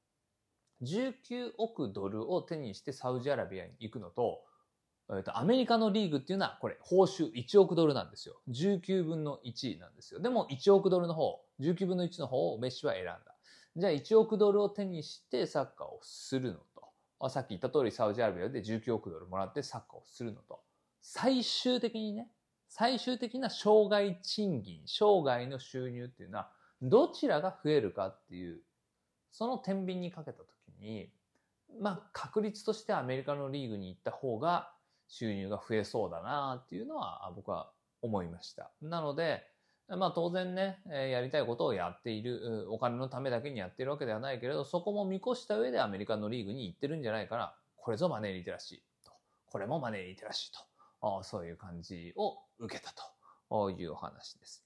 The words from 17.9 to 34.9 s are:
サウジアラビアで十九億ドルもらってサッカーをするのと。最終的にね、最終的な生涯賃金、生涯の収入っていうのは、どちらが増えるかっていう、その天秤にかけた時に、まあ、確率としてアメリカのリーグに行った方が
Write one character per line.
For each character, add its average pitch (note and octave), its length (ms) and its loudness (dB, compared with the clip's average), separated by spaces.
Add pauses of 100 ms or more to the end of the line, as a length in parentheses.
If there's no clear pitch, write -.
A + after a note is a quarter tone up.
サ A2+ 160 0
ウ G#2+ 60 2
ジ A#2 100 0
ア A2+ 40 4
ラ G#2 80 2
ビ F2 80 -4
ア G2 80 -2
で A#2+ 120 -4
十 A2 180 -2
九 A#2+ 120 -2
億 G#2 180 -2
ド D#2+ 80 -10
ル F2+ 80 -12
も F2+ 120 -6
ら F#2+ 80 -2
っ F#2+ 80 -12
て D3 80 -4
サ - 160 -10
ッ - 20 -6 (100)
カ - 60 -20
ー - 0 -
を - 80 -18
す - 180 -14
る A#2 100 -6
の G2+ 100 -16
と。 - 180 -18 (400)
最 B3+ 420 0
終 B3 380 0
的 A3+ 140 -2
に A3 180 -4
ね、 A3+ 180 -10 (380)
最 A#3+ 320 2
終 B3+ 180 -2
的 B3 200 -4
な C4 100 -2
生 G#3+ 400 8
涯 G3+ 340 4
賃 F#3 400 0
金、 E2 240 -14
生 G#3 400 6
涯 B2 200 2
の C3+ 120 -8
収 B2+ 320 -6
入 A#2+ 140 -8
っ B2 40 -10
て - 140 -18
い F2+ 40 -14
う - 20 -18
の G#2 100 -6
は、 F#2 140 -8 (300)
ど A3 260 8
ち - 180 -2
ら E3+ 140 4
が F#3 240 -2
増 D3 60 4
え D3+ 100 8
る G2+ 120 -2
か F#2+ 160 -2
っ - 200 -12
て F2+ 80 -12
い F2+ 160 -8
う、 D#2+ 80 -14 (720)
そ A3+ 160 -4
の B3+ 80 -2
天 G3 240 -2
秤 F#3 160 -2
に F3 160 -4
か E3 100 -14
け C#3 100 -10
た - 60 -16
時 - 80 -20 (320)
に、 G#2 320 -10 (720)
ま G3+ 120 0
あ、 - 200 -10
確 - 300 -2
率 G#3+ 200 -4
と A3 120 -2
し - 100 -8
て - 80 0
ア D#3+ 100 2
メ B2+ 140 -2
リ C3 80 -6
カ C#3+ 100 -2
の C#3+ 140 -4
リ C#3 180 -4
ー A2+ 40 -6
グ G#2 80 -4
に F#2+ 100 -8
行 F2+ 80 -12
っ - 40 -20
た - 100 -2
方 A#2 280 -4
が E3 320 0 (400)